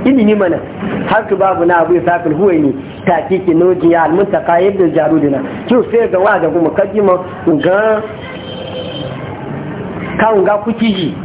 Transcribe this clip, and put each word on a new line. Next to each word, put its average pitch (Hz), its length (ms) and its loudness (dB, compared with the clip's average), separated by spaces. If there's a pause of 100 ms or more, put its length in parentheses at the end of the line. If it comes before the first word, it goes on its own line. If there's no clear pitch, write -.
Ilimi 220 320 4
mana. 180 220 0 (500)
Har 208 220 0
tu 196 80 0
babu 185 280 0
na 175 140 4
Abu 165 160 2
Isa 170 240 0 (180)
Huwaini, 156 360 2 (320)
ta 170 240 2
kiki 180 240 0
noji 170 380 4
ya 165 120 4
almuntaka 170 560 2
yadda 190 300 2
jarudina. 151 500 2 (280)
Ki 240 80 4 (160)
fe 226 200 2
ga 185 80 2
wa 196 200 2
ga 160 100 0
kuma 160 220 0
kaji 202 300 0
ma 190 120 4 (340)
ga 196 540 2 (2250)
kan 208 240 4
ga 208 220 2
kuki 226 280 0
ji. 160 320 -4